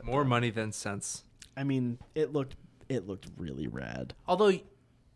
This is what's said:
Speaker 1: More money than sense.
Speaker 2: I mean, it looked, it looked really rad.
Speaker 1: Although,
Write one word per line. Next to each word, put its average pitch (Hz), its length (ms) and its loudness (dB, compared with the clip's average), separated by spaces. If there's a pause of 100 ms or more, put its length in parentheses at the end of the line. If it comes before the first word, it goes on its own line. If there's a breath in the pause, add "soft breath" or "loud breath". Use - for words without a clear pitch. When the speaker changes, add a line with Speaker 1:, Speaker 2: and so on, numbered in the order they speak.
Speaker 1:
More 135 220 2
money 120 240 4
than 110 240 -2
sense. - 500 -6 (320)
Speaker 2:
I 135 80 -6
mean, 127 340 2 (160)
it 151 200 0
looked, 135 240 -2 (320)
it 110 180 -2
looked 98 200 -6 (100)
really 73 300 -4
rad. 64 460 -8 (140)
Speaker 1:
Although, 190 320 6 (560)